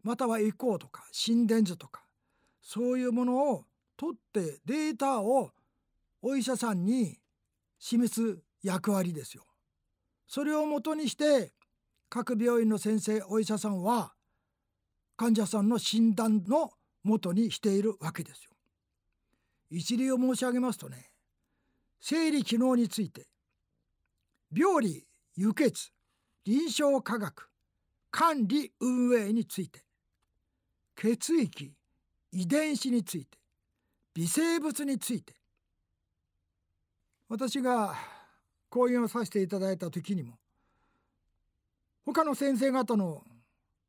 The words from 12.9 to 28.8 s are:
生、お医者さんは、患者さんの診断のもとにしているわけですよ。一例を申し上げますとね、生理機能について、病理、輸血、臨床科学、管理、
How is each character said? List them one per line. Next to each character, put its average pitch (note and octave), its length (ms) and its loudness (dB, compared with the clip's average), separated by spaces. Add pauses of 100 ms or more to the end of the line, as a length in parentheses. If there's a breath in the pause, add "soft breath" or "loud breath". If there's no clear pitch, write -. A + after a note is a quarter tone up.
生、 G#3+ 280 -2
お G#3+ 100 0
医 A3 60 2
者 G#3+ 140 -2
さ G#3+ 100 -4
ん F#3+ 140 -2
は、 G#3+ 320 -2 (1040)
患 A#3 200 2
者 G#3+ 100 2
さ G#3+ 140 -2
ん G3+ 80 4
の A#3 100 2
診 A3+ 360 2
断 G#3+ 300 2
の C#4 280 0 (320)
も G#3+ 140 2
と F3 140 -2
に G#3+ 200 2
し - 80 -8
て G3 160 2
い G3+ 60 2
る G#3 180 -2
わ D#3 120 -6
け E3+ 120 -10
で - 100 -18
す - 100 -20
よ。 - 60 -20 (1200)
一 F3 260 -4
例 C4 140 0
を C4 60 2
申 B3+ 180 2
し - 60 -4
上 B3+ 120 0
げ B3 60 0
ま B3 140 0
す - 60 -6
と C#3 100 -16
ね、 B2+ 240 -18 (880)
生 D#4+ 320 0
理 C#4+ 100 2
機 A3+ 160 0
能 B3+ 160 4
に A#3+ 140 4
つ - 140 -4
い E3+ 80 -4
て、 - 180 -20 (1200)
病 D4 340 4
理、 D#3+ 220 -4 (300)
輸 G3+ 160 2
血、 - 400 0 (520)
臨 C4+ 220 2
床 C#4 340 2
科 A3+ 200 -4
学、 - 300 -10 (600)
管 D4 380 2
理、 C#4 320 -2